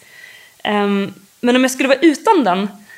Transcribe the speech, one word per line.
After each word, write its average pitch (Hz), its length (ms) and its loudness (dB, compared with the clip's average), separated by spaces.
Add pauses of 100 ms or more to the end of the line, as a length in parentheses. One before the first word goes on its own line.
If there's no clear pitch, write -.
(640)
Ehm, 202 500 -2 (280)
men 240 140 0
om 254 60 2
jag 262 100 0
skulle 262 180 -4
vara 269 120 2
utan 330 420 2
den, 196 260 -2 (280)